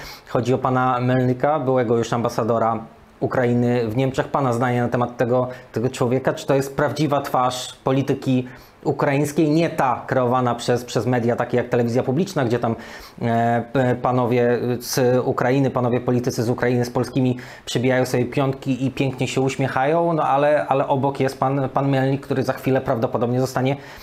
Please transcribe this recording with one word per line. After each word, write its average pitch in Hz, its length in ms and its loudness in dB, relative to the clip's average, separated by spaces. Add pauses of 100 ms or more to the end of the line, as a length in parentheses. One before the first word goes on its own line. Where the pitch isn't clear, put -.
(300)
Chodzi 123 240 0
o 123 40 2
pana 127 440 0
Melnyka, 127 580 2
byłego 127 380 2
już 113 160 0
ambasadora 113 720 0 (340)
Ukrainy 120 720 0
w 107 80 -2
Niemczech. 135 300 0
Pana 135 260 0
zdanie 120 280 0
na 120 80 0
temat 120 280 -2
tego, 127 320 0 (220)
tego 120 180 -2
człowieka, 127 440 0
czy - 120 -10
to 143 100 2
jest 139 200 -2
prawdziwa 143 460 0
twarz - 520 -2 (100)
polityki 135 640 0 (360)
ukraińskiej, 143 680 0
nie 160 200 2
ta 127 380 0
kreowana 127 480 2
przez, 120 300 -2
przez 117 200 -2
media 120 300 2
takie 120 220 -2
jak 117 120 0
telewizja 120 340 2
publiczna, 139 420 0
gdzie 117 140 0
tam, 117 160 0 (460)
e, 117 420 0 (100)
p-, 123 280 2
panowie 120 580 2 (200)
z 127 460 2
Ukrainy, 131 460 2
panowie 123 300 0
politycy 123 420 0
z 110 60 0
Ukrainy 123 360 0
z 120 40 -8
polskimi 127 480 0 (280)
przybijają 127 400 0
sobie 123 200 0
piątki 135 600 -2
i 123 60 -2
pięknie 131 360 -2
się 131 140 -2
uśmiechają, 139 720 0
no 151 100 0
ale, 143 440 2
ale 135 200 2
obok 135 320 0
jest 131 200 -2
pan, 135 300 0
pan 139 200 0
Melnik, 135 320 2
który 135 220 -2
za 131 100 -2
chwilę 131 280 0
prawdopodobnie 120 580 0
zostanie 131 380 0 (260)